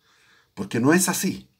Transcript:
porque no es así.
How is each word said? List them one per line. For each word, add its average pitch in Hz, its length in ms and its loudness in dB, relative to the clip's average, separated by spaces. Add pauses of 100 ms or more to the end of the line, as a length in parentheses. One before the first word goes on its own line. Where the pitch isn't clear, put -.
(520)
porque 98 260 -6
no 131 140 4
es 185 160 2
así. - 400 -4 (100)